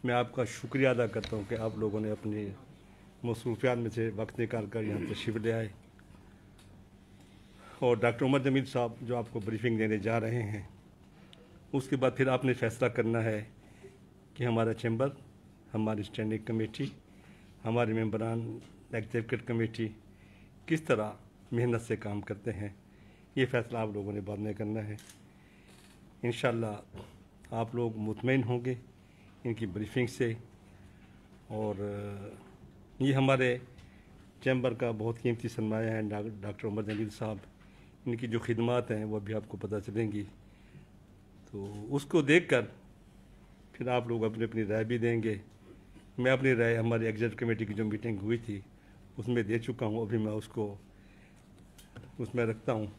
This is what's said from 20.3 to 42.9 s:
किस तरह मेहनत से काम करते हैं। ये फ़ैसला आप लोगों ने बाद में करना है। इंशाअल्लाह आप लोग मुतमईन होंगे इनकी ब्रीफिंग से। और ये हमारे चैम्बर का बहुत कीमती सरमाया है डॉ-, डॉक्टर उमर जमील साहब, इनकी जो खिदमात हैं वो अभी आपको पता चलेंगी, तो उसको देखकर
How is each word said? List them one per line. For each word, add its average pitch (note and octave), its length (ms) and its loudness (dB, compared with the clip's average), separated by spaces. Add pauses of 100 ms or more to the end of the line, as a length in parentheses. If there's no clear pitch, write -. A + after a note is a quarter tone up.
किस D#3+ 180 0
तरह G#2+ 320 2 (340)
मेहनत A#2 280 2
से A2+ 180 -2
काम G#2 240 -4
करते G2+ 300 -6
हैं। G2 220 -6 (640)
ये C3 100 4
फ़ैसला A#2 340 -2
आप G#2+ 140 -2
लोगों G2+ 180 -4
ने G#2 100 -4
बाद G2+ 160 -6
में G#2 160 -4
करना G#2+ 280 -4
है। G#2 140 -8 (1300)
इंशाअल्लाह - 1300 -4
आप A2+ 180 -2
लोग A#2 240 -2
मुतमईन A#2+ 460 2
होंगे B2 340 -2 (680)
इनकी A2+ 220 -2
ब्रीफिंग G#2 420 0
से। A#2 260 0 (1160)
और G#2+ 220 -2 (1300)
ये C3+ 120 6
हमारे C3 360 6 (960)
चैम्बर B2+ 300 4
का A#2+ 180 0
बहुत A2+ 260 -2
कीमती A#2 300 0
सरमाया A2 440 0
है A2 160 -2
डॉ-, G#2 340 -6
डॉक्टर G2+ 260 -6
उमर G#2 160 -2
जमील G#2+ 260 -2
साहब, G#2+ 300 -4 (640)
इनकी A#2+ 220 -2
जो A2+ 120 0
खिदमात A#2 500 2
हैं G#2+ 140 0
वो G#2+ 120 -2
अभी G#2 160 -4
आपको G#2+ 240 -4
पता G2+ 240 -4
चलेंगी, G#2 420 -2
तो - 1300 -18 (360)
उसको C#3+ 320 2
देखकर D3 380 6 (1120)